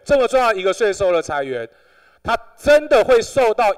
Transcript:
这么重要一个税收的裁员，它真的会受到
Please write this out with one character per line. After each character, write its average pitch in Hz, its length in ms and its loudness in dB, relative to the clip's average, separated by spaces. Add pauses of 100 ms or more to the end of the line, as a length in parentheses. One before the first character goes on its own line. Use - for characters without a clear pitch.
这 285 160 0
么 247 80 2
重 254 140 0
要 240 120 0
一 190 100 -4
个 190 100 0
税 214 180 -2
收 185 220 -2
的 165 80 0
裁 147 220 -6
员， 120 260 -8 (540)
它 226 120 -4 (220)
真 302 320 2
的 247 160 4
会 247 160 4
受 233 320 0
到 208 260 0